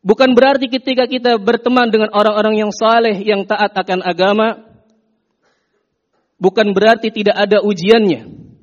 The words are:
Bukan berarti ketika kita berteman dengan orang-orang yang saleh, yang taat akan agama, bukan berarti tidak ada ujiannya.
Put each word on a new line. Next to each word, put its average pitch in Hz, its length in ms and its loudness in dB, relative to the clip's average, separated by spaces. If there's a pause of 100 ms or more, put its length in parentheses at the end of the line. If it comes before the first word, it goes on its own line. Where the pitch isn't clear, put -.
Bukan 254 320 2
berarti 262 400 2
ketika 254 320 -2
kita 240 320 -2
berteman 226 560 0
dengan 214 240 0
orang-orang 214 480 0
yang 208 80 -4
saleh, 226 480 0
yang 202 240 -2
taat 202 320 -4
akan 185 240 -4
agama, 196 640 -2 (1800)
bukan 202 320 0
berarti 220 400 2
tidak 208 240 -2
ada 202 240 2
ujiannya. 202 720 0 (300)